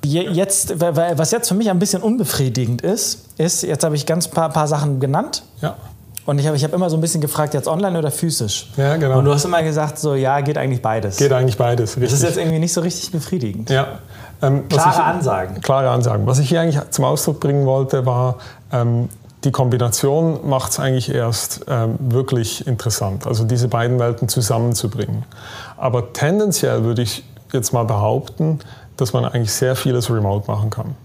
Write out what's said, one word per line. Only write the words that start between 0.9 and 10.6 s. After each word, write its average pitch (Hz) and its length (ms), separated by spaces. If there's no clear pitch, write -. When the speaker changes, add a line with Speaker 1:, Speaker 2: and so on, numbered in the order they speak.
Speaker 1:
wa-, 170 220
was 156 140
jetzt 233 180
für 185 60
mich 214 160
ein 180 80
bisschen 185 240
unbefriedigend 131 800
ist, - 440
ist, 175 240
jetzt 151 220
habe 151 120
ich 139 100
ganz 170 220
paar, 165 220
paar 151 180
Sachen 147 320
genannt. 147 420
Speaker 2:
Ja. 175 140
Speaker 1:
Und 147 120
ich 139 80
habe, 156 100
ich 139 80
habe 151 100
immer 180 140
so 156 80
ein 160 40
bisschen 165 200
gefragt, 151 340
jetzt 135 140
online 175 300
oder 151 120
physisch? - 680
Speaker 2:
Ja, 139 200
genau. 135 220
Speaker 1:
Und 135 80
du 143 80
hast 147 100
immer 175 180
gesagt, 151 360
so, 151 160
„Ja, 135 260
geht 147 160
eigentlich 135 240